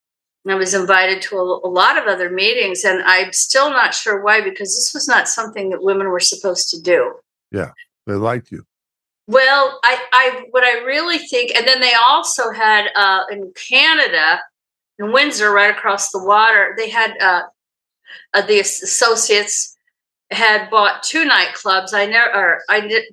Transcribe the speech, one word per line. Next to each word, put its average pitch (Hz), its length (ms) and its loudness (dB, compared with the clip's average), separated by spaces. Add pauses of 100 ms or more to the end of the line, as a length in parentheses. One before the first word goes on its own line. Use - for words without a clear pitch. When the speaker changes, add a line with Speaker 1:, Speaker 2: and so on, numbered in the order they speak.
(460)
Speaker 1:
I 190 100 -2
was 185 180 -2
invited 190 480 0
to - 160 -8
a, 180 280 -4
a 180 40 -4
lot 208 260 2
of 262 100 -2
other 180 220 -2
meetings, 196 560 -2
and 185 200 0
I'm 185 280 0
still 277 380 0
not 240 240 0
sure 202 260 -4
why, 208 220 2
because 190 320 -6
this - 180 -4
was 285 160 -8
not 226 200 0
something 214 420 -6
that 180 120 -6
women 190 260 0
were 180 120 -2
supposed 180 500 -2
to 165 120 -8
do. 165 320 0 (360)
Speaker 2:
Yeah, 95 200 -6 (360)
they 104 80 -4
liked 117 360 -4
you. - 160 -16 (600)
Speaker 1:
Well, 262 560 2
I, 254 300 0
I, 254 380 2
what 247 140 2
I 233 200 0
really 320 320 -2
think, 247 400 -4
and 233 100 0
then 262 140 2
they 247 140 2
also 254 560 2
had, 214 440 2
uh, 190 260 2 (100)
in 196 260 -12
Canada, 247 840 2 (560)
in 208 140 -4
Windsor, 254 380 2
right 202 240 4
across 202 360 -2
the 190 120 -4
water, 202 540 4
they 220 140 -6
had, 220 320 -2
uh, 175 220 2 (880)
uh, 202 80 2
the 202 180 2
as-, - 220 -6
associates 220 920 -2 (560)
had 208 380 0
bought 208 340 2
two 320 240 -2
nightclubs. 190 680 0
I 202 100 2
never, 226 300 2
or 185 340 0
I 214 120 0
di-, 214 320 -4